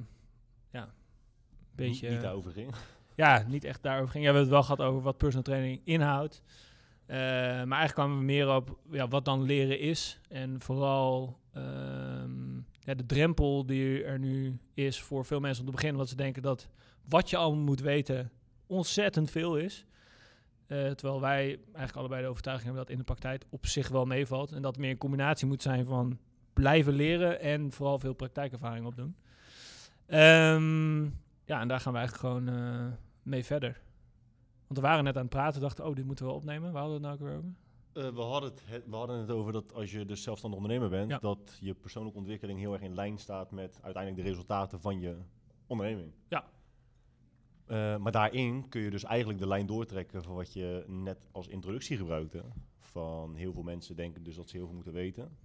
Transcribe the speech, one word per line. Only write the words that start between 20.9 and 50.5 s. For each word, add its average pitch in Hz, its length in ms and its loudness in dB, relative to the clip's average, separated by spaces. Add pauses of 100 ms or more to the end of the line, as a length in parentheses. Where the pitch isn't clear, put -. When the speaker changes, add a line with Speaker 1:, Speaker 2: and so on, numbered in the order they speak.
Speaker 1:
terwijl 135 300 -4
wij 139 240 2 (200)
eigenlijk 156 300 -8
allebei 131 260 -4
de 127 60 -2
overtuiging 123 400 -6
hebben 127 180 -6
dat - 80 -10
in 127 60 -4
de 131 120 -2
praktijk 131 380 -6
op - 160 -8
zich 135 240 0
wel 131 160 4
meevalt. 131 460 0
En 147 100 -6
dat 135 100 0
het 127 100 -4
meer 131 100 0
een 123 60 -2
combinatie 139 500 2
moet 139 140 0
zijn 127 240 2
van 123 340 0 (340)
blijven 143 400 8
leren 170 460 4
en 147 320 0
vooral 139 280 0
veel 131 140 -4
praktijkervaring 123 720 -6
opdoen. 123 300 -8 (920)
Ehm, 156 960 8 (420)
ja, 139 160 -2
en 120 60 -2
daar 127 120 0
gaan 127 140 -2
we 123 60 -2
eigenlijk 117 180 -4 (100)
gewoon, 123 220 -2
eh, 120 380 -4 (360)
mee 131 220 -4
verder. 135 360 -4 (840)
Want 135 120 -6
we 135 80 2
waren 156 160 6
net 139 120 2
aan 131 60 -2
het 123 80 -4
praten, 139 320 0
dachten, 143 240 -4
"Oh, 151 100 -4
dit 135 100 -4
moeten 135 200 -6
we 131 60 -4
wel 147 80 -6
opnemen." 151 320 -8
Waar 147 100 -6
hadden 151 200 -6
we 147 60 -6
het 143 120 -8
nou 143 120 -8
ook 147 40 -6
weer - 20 -8
over? 175 160 -8 (560)
Speaker 2:
Eh, 120 60 -8
we 120 60 -4 (100)
hadden 143 180 -2
het, 104 160 -14
het, 117 240 -12
we 107 60 -8
hadden 120 240 -6
het 110 120 -4
over 110 220 -2
dat 107 200 -6
als 104 180 -8
je 104 140 -6
dus 101 180 -8
zelfstandig 104 360 -8
ondernemer 110 300 0
bent, 98 200 -2
Speaker 1:
Ja. 139 80 -4
Speaker 2:
dat 101 420 -6
je 98 140 -6
persoonlijke 104 460 -12
ontwikkeling 98 400 -8
heel 101 140 -4
erg 95 80 -6
in 95 140 -10
lijn 101 220 -6
staat 95 340 -10
met 95 300 -10
uiteindelijk 92 420 -8
de 98 60 -4
resultaten 92 520 -4
van 98 180 -4
je 87 180 -6 (500)
onderneming. 104 440 -4 (160)
Speaker 1:
Ja. - 220 -6 (1160)
Speaker 2:
Eh, 107 320 -2
maar 104 140 -2
daarin 123 580 0
kun 117 120 -6
je 104 80 -4
dus 98 140 -6
eigenlijk 110 360 0
de 95 80 -2
lijn 98 180 2
doortrekken 95 580 -6
van 90 120 -10
wat 90 180 -8